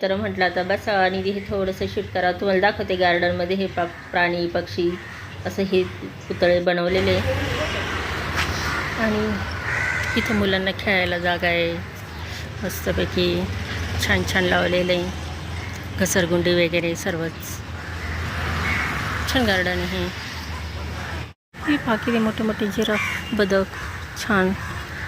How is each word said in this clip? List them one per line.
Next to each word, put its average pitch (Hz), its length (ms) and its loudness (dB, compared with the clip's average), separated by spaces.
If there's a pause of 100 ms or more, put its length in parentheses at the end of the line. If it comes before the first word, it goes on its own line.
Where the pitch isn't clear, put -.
तर 190 140 2
म्हटलं, 196 280 0
आता 180 180 2
बसावं 202 360 0
आणि 185 220 4
हे 196 200 -2
थोडंसं 196 460 -2
शूट 196 180 -4 (100)
करावं. 180 260 0
तुम्हाला 196 300 4
दाखवते 202 260 -2
गार्डनमध्ये 180 600 4
हे 196 100 0
पा-, - 440 -4
प्राणी, 175 360 2
पक्षी, 175 520 0 (480)
असं 190 160 -2
हे 185 200 4 (460)
पुतळे 175 320 4
बनवलेले 180 500 2
आहे. 185 220 2 (1700)
आणि 214 300 2 (840)
इथं 233 180 2
मुलांना 190 440 2
खेळायला 180 400 2
जागा 175 280 2
आहे, 170 260 2 (920)
मस्तपैकी 180 800 0 (640)
छान 190 160 2 (100)
छान 190 120 4
लावलेलं 180 480 4
आहे, 180 180 0 (880)
घसरगुंडी 175 560 4
वगैरे 170 420 2
सर्वच. 165 360 -2 (2000)
छान 262 120 4
गार्डन 180 340 4
आहे. 180 260 -2 (1500)
हे 294 220 2
पहा, 240 200 2
किती 233 220 2
मोठे 220 260 0
मोठे 214 220 0
जिराफ, 214 680 0
बदक, 196 300 4 (580)
छान 190 300 4 (560)